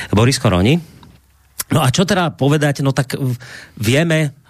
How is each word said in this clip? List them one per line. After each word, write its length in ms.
Boris 320
Koroni. 400
No 160
a 80
čo 80
teda 320
povedať? 480
No 80
tak 240
v-, 240
vieme, 560